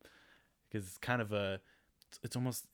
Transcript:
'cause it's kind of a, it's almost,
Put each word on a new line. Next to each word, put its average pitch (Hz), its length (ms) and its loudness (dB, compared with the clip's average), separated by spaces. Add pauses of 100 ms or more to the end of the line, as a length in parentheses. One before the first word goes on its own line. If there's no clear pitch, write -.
(720)
'cause 107 120 0
it's 92 140 -10
kind 123 240 2
of 107 120 0
a, 98 280 2 (640)
it's 117 120 -4
almost, 123 380 0